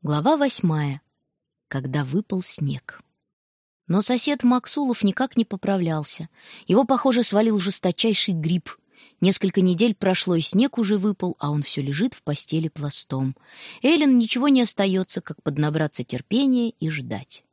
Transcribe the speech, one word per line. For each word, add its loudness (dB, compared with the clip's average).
Глава 2
восьмая. -2
Когда -4
выпал -4
снег. -8
Но 2
сосед 0
Максулов 0
никак 0
не 2
поправлялся. -4
Его, 6
похоже, 2
свалил 4
жесточайший 0
грипп. -2
Несколько 2
недель 2
прошло, 0
и 2
снег 0
уже 0
выпал, -2
а -4
он -2
все -6
лежит -2
в -20
постели -4
пластом. -6
Эллен 4
ничего 2
не 6
остается, 0
как -14
поднабраться -2
терпения 0
и -6
ждать. -10